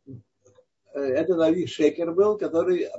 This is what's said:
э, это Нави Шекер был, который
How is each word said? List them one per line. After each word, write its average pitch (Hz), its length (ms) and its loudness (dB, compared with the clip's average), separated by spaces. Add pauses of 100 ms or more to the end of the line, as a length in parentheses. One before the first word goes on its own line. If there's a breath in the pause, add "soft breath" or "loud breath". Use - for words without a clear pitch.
э, - 920 -20
это 147 360 0
Нави 160 320 2
Шекер 160 460 0
был, 208 240 4
который 175 600 -2